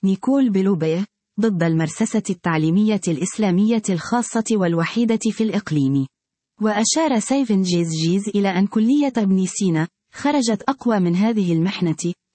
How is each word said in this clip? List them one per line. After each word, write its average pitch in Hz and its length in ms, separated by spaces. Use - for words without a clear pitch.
نيكول 254 460
بلوبيه، 190 560
ضد 202 220
المرسسة 165 680
التعليمية 180 800
الإسلامية 190 840
الخاصة 226 600
والوحيدة 196 680
في 214 140
الإقليم. 139 640
وأشار 220 560
سيفن 220 440
جيز 175 260
جيز 196 240
إلى 202 200
أن 190 180
كلية 262 500
ابن 190 300
سينا 170 420
خرجت 247 560
أقوى 240 320
من 175 160
هذه 208 360
المحنة، 170 600